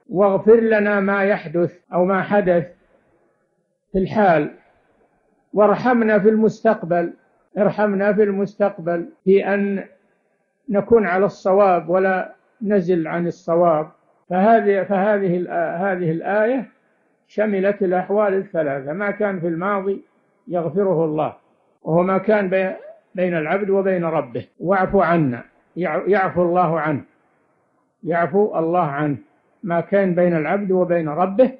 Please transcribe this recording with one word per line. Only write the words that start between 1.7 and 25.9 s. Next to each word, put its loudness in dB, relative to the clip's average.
أو 2
ما 0
حدث 2
في -2
الحال، 2
وارحمنا 2
في 2
المستقبل، 0
ارحمنا 0
في 4
المستقبل -4
في 4
أن -2
نكون 2
على 0
الصواب 2
ولا 0
نزل 0
عن -4
الصواب. 0
فهذه، 2
فهذه 0
الآ-، -4
هذه -2
الآية -2
شملت -2
الأحوال 0
الثلاثة، -4
ما -4
كان -4
في -4
الماضي -4
يغفره -2
الله، -4
وهو 2
ما 0
كان 0
بي-، -2
بين -2
العبد -2
وبين 0
ربه، -4
"واعف 0
عنا"، 2
يع-، -4